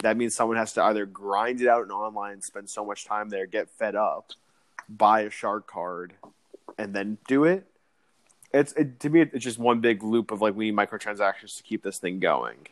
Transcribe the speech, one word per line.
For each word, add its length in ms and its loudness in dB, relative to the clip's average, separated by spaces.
that 120 4
means 200 -2
someone 200 0
has 180 -2
to 100 2
either 220 2
grind 540 -2
it 80 2
out 160 6
in 80 -10
online, 500 -6
spend 280 -14
so 160 -8
much 180 -8
time 240 -4
there, 180 -4
get 240 -4
fed 260 -4
up, 360 -2
buy 340 4
a 80 -4
shark 380 -4
card, 460 -10
and 160 -8
then 240 -4
do 160 4
it. 220 2
It's, 200 4
it, 280 -2
to 80 -2
me, 120 8
it's 220 0
just 160 -6
one 220 4
big 200 4
loop 300 0
of, 100 -4
like, 140 2
we 160 -2
need 60 0
microtransactions 800 -2
to 60 -20
keep 200 -8
this 160 -6
thing 200 -6
going. 520 -2